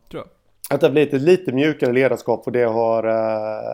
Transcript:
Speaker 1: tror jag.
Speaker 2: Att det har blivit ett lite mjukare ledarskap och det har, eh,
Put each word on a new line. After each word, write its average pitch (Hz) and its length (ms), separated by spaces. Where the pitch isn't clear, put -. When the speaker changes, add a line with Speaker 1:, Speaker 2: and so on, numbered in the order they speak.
Speaker 1:
tror 151 120
jag. - 80
Speaker 2:
Att 143 60
det 165 60
har 139 60
blivit 147 220
ett 131 80
lite 175 300
mjukare 143 400
ledarskap 120 540
och 131 60
det 123 120
har, 113 400
eh, 110 580